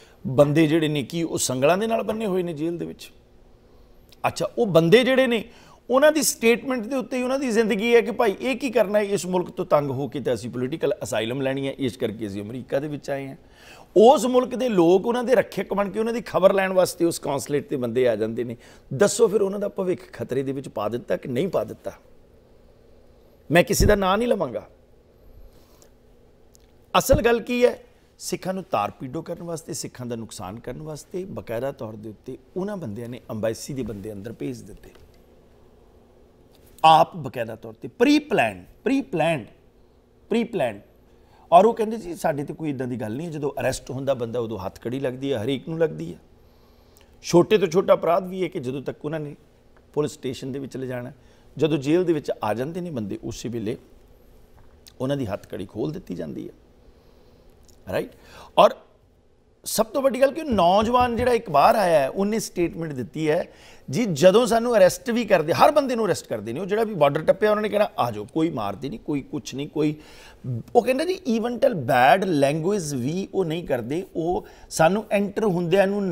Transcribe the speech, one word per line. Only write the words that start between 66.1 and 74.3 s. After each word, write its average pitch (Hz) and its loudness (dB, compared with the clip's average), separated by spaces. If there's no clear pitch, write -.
ਕਰਦੇ 110 -6
ਨੇ, 143 -6
ਉਹ 202 -6
ਜਿਹੜਾ 214 0
ਵੀ 214 -6
ਬਾਰਡਰ 147 2
ਟੱਪਿਆ 190 2
ਉਹਨਾਂ 208 2
ਨੇ 214 0
ਕਹਿਣਾ 202 2
ਆ 120 0
ਜਾਓ, 104 -8
ਕੋਈ 160 0
ਮਾਰਦੇ 101 -6
ਨਹੀਂ, - -12
ਕੋਈ 147 -4
ਕੁਛ - -10
ਨਹੀਂ, 143 -8
ਕੋਈ, 151 0
ਉਹ 240 4
ਕਹਿੰਦਾ 262 0
ਜੀ 370 -4
even 233 -2
tell 254 2
bad 151 6
language 156 0
ਵੀ 156 -4
ਉਹ 190 0
ਨਹੀਂ 165 -4
ਕਰਦੇ, 139 -4
ਉਹ 175 -4